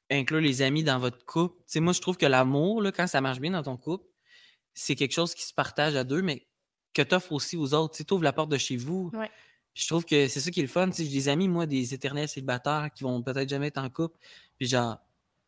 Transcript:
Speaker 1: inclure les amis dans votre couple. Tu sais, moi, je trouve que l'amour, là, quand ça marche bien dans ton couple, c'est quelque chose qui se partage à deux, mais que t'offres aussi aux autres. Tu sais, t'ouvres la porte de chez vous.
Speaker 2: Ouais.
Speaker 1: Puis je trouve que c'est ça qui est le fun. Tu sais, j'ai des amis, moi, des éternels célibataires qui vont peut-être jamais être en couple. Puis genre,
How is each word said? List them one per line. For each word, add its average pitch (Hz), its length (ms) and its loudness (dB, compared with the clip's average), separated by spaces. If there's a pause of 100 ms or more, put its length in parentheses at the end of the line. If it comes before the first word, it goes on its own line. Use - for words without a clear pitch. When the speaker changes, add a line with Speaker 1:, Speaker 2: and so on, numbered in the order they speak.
(120)
Speaker 1:
inclure 143 300 2
les 139 200 2
amis 139 220 2
dans 135 160 2
votre 123 260 -4
couple. 170 360 0
Tu - 60 -20
sais, - 120 -2
moi, 170 140 4
je - 80 -2
trouve 180 160 -2
que - 100 4
l'amour, 143 560 4
là, 196 80 0
quand 180 160 0
ça 143 140 2
marche 131 180 -2
bien 151 120 -2
dans 175 120 -2
ton 131 140 -6
couple, 170 280 -6 (680)
c'est - 220 -2
quelque 131 180 0
chose 165 220 0
qui - 80 -8
se - 100 -6
partage 147 420 0
à 131 80 0
deux, 139 180 -2
mais 165 240 -4 (480)
que - 80 2
t'offres 180 300 0
aussi 151 240 -4
aux 147 180 0
autres. 156 200 2
Tu - 60 -10
sais, 156 40 -10
t'ouvres 185 200 0
la 139 100 4
porte 156 160 -2
de 147 80 2
chez 131 180 -2
vous. 165 380 -4
Speaker 2:
Ouais. 220 180 -8 (420)
Speaker 1:
Puis - 100 -8
je - 40 -4
trouve 165 160 0
que 143 240 4
c'est 127 140 -4
ça 165 100 -2
qui 165 80 -2
est 151 40 2
le 135 60 0
fun. 185 200 2
Tu 180 80 -4
sais, 170 80 -2
j'ai 143 60 -4
des 139 180 0
amis, 165 180 2
moi, 170 180 0
des 131 280 -2
éternels 143 340 -4
célibataires 143 680 -4
qui - 100 -10
vont 127 200 -2
peut-être 135 240 -2
jamais 139 200 -2
être 147 100 -8
en 135 120 -4
couple. 165 280 -6 (400)
Puis 123 100 -4
genre, 120 300 2 (500)